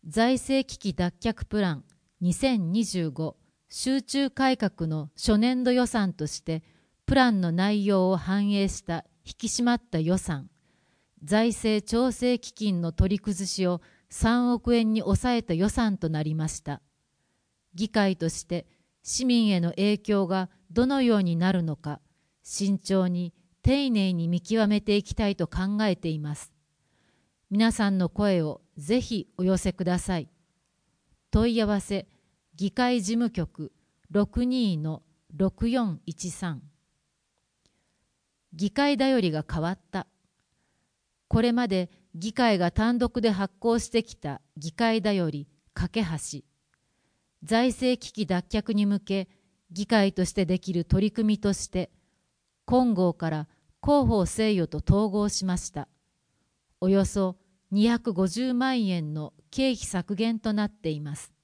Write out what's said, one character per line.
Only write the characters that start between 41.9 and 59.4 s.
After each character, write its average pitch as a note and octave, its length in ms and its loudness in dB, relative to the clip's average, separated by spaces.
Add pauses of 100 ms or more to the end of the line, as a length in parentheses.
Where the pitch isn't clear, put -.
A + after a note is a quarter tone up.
議 F3+ 200 -8
会 A#3 240 2
が F3 140 2
単 A#3 260 0
独 A#3+ 240 -2
で A3 100 4
発 G3 280 -4
行 A#3 200 2
し - 80 -6
て A3+ 160 0
き - 120 -14
た - 260 -10 (160)
議 D#3 160 -10
会 A3+ 280 0
だ G#3 120 0
よ F3 160 0
り、 C#3+ 180 -8 (260)
架 F3+ 140 -4
け A3+ 160 -2
橋。 D#3 400 -8 (1000)
財 A#3 260 2
政 B3 300 0
危 - 120 -16
機 G#3+ 140 -4
脱 F3+ 240 0
却 A3 240 -2
に G#3 120 4
向 G3+ 140 2
け、 F#3+ 300 -4 (420)
議 G3 160 -6
会 G3+ 240 4
と F#3 140 0
し - 80 -8
て F#3+ 120 0
で F3+ 140 0
き F#3+ 140 -6
る E3+ 100 0
取 G3 240 2
り G3+ 40 0
組 G#3+ 240 0
み - 20 -8
と G3+ 160 0
し - 180 -8
て、 F#3 180 -4 (800)
本 B3 260 4
号 F3+ 200 2
か E3 160 -4
ら D3+ 180 -4 (340)
広 C#4+ 260 4
報 G3+ 180 4
西 A3 300 0
予 E3+ 120 0
と G3 180 -8
統 G3+ 240 4
合 G#3 200 0
し F#3+ 160 -4
ま F3+ 100 0
し - 140 -6
た。 C#3+ 180 -12 (920)
お F#3 80 2
よ G3 160 4
そ F#3 320 -2 (340)
二 G#3 160 4
百 A#3 240 0
五 F#3+ 160 0
十 B3 260 -2
万 B3 340 0
円 D#3+ 260 -4
の D3+ 200 -8 (160)